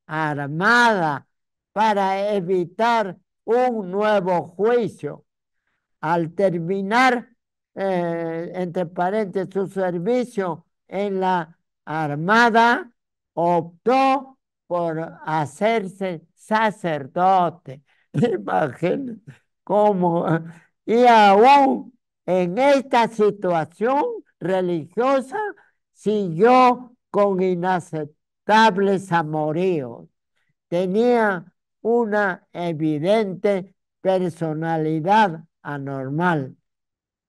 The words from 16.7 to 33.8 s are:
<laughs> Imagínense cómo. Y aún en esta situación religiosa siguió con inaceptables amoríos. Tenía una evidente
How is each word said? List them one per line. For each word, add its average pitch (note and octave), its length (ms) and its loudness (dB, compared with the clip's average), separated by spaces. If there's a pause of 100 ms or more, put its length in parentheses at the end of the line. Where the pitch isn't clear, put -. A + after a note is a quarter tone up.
<laughs> - 140 -20
Imagínense G#3 1120 -2 (420)
cómo. F3+ 640 0 (580)
Y A#3+ 220 4
aún A#3 880 6 (300)
en F3+ 320 -2
esta C4 500 2
situación G3+ 960 -2 (340)
religiosa G3 1000 -2 (540)
siguió A3+ 1000 2 (160)
con G3+ 320 0
inaceptables F#3 1700 0
amoríos. D3+ 960 -4 (600)
Tenía G3+ 840 0 (280)
una G#3 720 -2
evidente F3 1200 -2 (260)